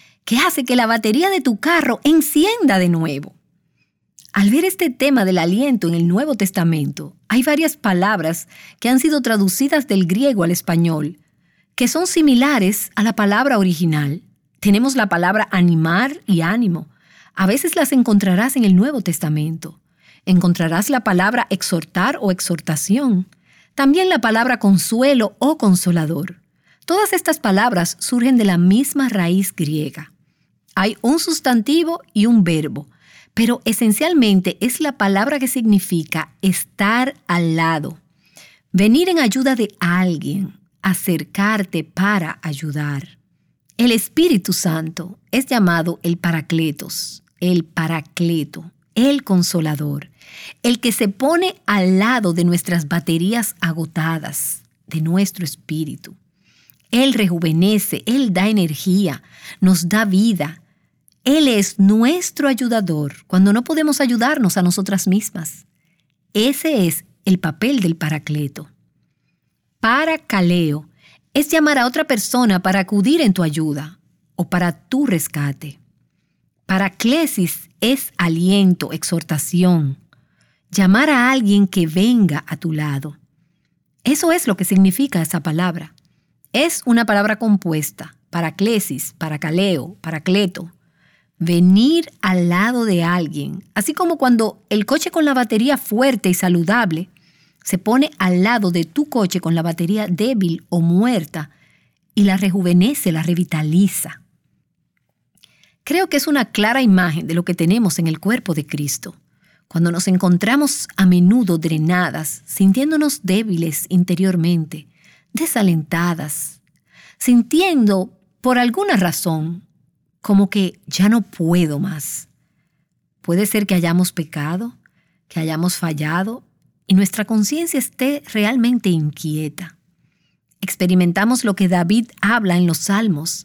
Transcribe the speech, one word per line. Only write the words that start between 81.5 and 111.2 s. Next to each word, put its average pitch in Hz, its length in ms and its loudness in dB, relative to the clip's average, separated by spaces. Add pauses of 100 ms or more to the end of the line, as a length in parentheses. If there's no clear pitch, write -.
que 185 200 0
venga 180 600 2
a 156 100 -8
tu 156 160 -6
lado. 147 460 -6 (840)
Eso 311 280 0
es 349 140 0
lo 196 100 0
que 190 80 -4
significa 190 560 2
esa 156 220 -4
palabra. 165 520 -4 (600)
Es 311 320 0
una 233 180 2
palabra 208 340 0
compuesta, 185 760 -2 (140)
paraclesis, 175 880 -4
paracaleo, 165 800 -4
paracleto. 180 720 -4 (680)
Venir 190 720 4 (120)
al 185 260 0
lado 226 380 0
de 175 180 0
alguien, 165 600 -4 (100)
así 254 180 -4
como 339 240 -2
cuando 233 540 0
el 208 160 -2
coche 277 240 -2
con 311 160 0
la 285 80 0
batería 247 420 0
fuerte 240 540 -2
y 180 40 2
saludable 180 760 0 (540)
se - 140 -4
pone 254 400 0
al 180 260 2
lado 214 260 0
de 170 140 0
tu 294 240 -4
coche 190 320 -2
con 165 140 -2
la 165 80 0
batería 175 440 -2
débil 180 640 -2
o 170 120 0
muerta 170 680 0 (640)
y 202 100 4
la 190 120 4
rejuvenece, 185 720 2
la 160 120 -2
revitaliza. 170 1000 -2 (1600)
Creo 359 260 -2
que 294 100 0
es 277 80 -2
una 285 200 0
clara 226 360 0
imagen 175 440 2
de 165 80 -4
lo 175 100 0
que 180 100 -2
tenemos 180 440 0
en 170 80 0
el 156 140 -4
cuerpo 202 340 -2
de 147 120 -6
Cristo. - 500 -8 (500)
Cuando 170 240 0
nos 170 180 -4
encontramos 196 880 0
a 196 80 2
menudo 180 540 4